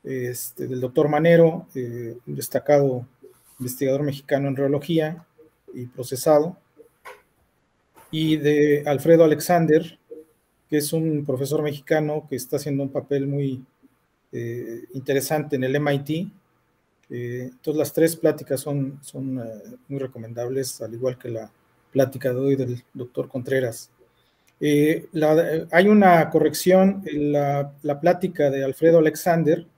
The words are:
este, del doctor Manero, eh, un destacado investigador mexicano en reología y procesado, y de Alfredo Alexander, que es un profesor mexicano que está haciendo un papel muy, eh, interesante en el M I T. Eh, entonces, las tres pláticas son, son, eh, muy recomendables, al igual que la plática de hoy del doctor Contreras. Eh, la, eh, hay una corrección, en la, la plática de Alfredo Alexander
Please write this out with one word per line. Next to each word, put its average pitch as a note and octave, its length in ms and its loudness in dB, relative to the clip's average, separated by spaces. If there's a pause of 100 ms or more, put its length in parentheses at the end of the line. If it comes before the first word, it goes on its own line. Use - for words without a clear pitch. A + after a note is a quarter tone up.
este, B2+ 600 -8
del B2+ 140 -8
doctor D3 280 0
Manero, E3 640 4
eh, A#2+ 420 -8 (100)
un D3 100 -10
destacado C3+ 680 0 (520)
investigador C3+ 440 -2
mexicano C#3 460 -4
en C3+ 80 -4
reología D#3 680 -2 (500)
y B2 120 -12
procesado, D3 720 0 (1500)
y D#3 260 0
de D3 500 2
Alfredo E3 380 6
Alexander, D#3+ 720 2 (720)
que D3+ 80 -2
es D3 160 -2
un D#3+ 320 -2
profesor C#3 380 -4
mexicano D3+ 680 -4
que C3+ 80 -8
está C3 200 -8
haciendo C#3 260 -4
un C3+ 80 -6
papel C#3 360 -4
muy, C#3 380 -4 (680)
eh, A#2 540 -10 (100)
interesante C#3 600 -4
en B2+ 80 -2
el C3 100 -2
M D3 200 0
I C#3 60 -2
T. D#3+ 260 -6 (840)
Eh, B2 420 -10
entonces, D3+ 280 -6
las D3 140 -2
tres E3 240 2
pláticas D3+ 440 -2
son, C#3+ 400 -6
son, C3 380 -10
eh, A2+ 380 -14 (120)
muy C#3 120 -10
recomendables, A#2+ 840 -8
al A2 100 -10
igual B2 260 -6
que A#2+ 120 -12
la A2 200 -10 (420)
plática B2+ 400 0
de B2 80 -4
hoy C#3 160 2
del B2 260 -4 (100)
doctor B2 360 -10
Contreras. B2+ 640 -4 (680)
Eh, D3+ 520 2
la, D#3 420 2
eh, E3 160 -4
hay F#3 180 6
una F3+ 420 6
corrección, F#3 760 2
en D3 260 -4
la, C#3+ 400 -2 (100)
la C#3+ 180 -4
plática E3+ 500 0
de C3+ 140 -4
Alfredo D#3+ 340 4
Alexander D#3+ 680 2 (100)